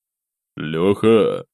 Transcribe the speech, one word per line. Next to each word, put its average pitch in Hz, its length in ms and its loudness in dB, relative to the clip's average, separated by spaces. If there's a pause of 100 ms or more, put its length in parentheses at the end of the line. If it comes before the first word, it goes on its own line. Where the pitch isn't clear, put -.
(560)
«Леха, 92 960 0